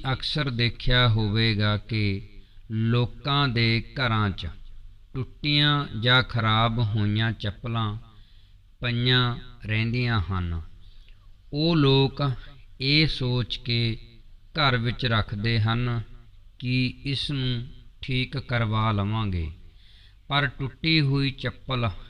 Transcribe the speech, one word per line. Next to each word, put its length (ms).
ਅਕਸਰ 360
ਦੇਖਿਆ 580
ਹੋਵੇਗਾ 720
ਕਿ 520
ਲੋਕਾਂ 760
ਦੇ 520
ਘਰਾਂ 300
'ਚ 180
ਟੁੱਟੀਆਂ 720
ਜਾਂ 240
ਖਰਾਬ 560
ਹੋਈਆਂ 520
ਚੱਪਲਾਂ 680
ਪਈਆਂ 580
ਰਹਿੰਦੀਆਂ 560
ਹਨ। 400
ਉਹ 220
ਲੋਕ 560
ਇਹ 240
ਸੋਚ 500
ਕੇ 400
ਘਰ 480
ਵਿੱਚ 280
ਰੱਖਦੇ 540
ਹਨ 420
ਕਿ 440
ਇਸ 280
ਨੂੰ 360
ਠੀਕ 360
ਕਰਵਾ 540
ਲਵਾਂਗੇ, 600
ਪਰ 200
ਟੁੱਟੀ 540
ਹੋਈ 300
ਚੱਪਲ 580